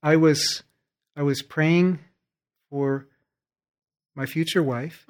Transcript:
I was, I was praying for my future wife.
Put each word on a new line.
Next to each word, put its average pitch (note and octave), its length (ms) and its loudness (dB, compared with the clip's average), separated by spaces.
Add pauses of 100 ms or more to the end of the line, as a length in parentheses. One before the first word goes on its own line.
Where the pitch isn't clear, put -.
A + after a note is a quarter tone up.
I D3+ 140 4
was, D#3+ 460 2 (540)
I C#3+ 60 -6
was C#3 200 -2
praying E3+ 560 2 (720)
for C#3 360 -4 (1080)
my C3+ 120 -8
future D#3+ 360 -2
wife. C3 480 -6